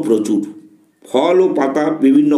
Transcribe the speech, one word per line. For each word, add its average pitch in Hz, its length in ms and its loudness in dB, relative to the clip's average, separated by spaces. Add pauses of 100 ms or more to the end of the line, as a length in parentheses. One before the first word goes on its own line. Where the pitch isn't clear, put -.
প্রচুর। 107 380 0 (640)
ফল 165 360 0
ও 185 120 2
পাতা 143 320 -2 (160)
বিভিন্ন 143 360 2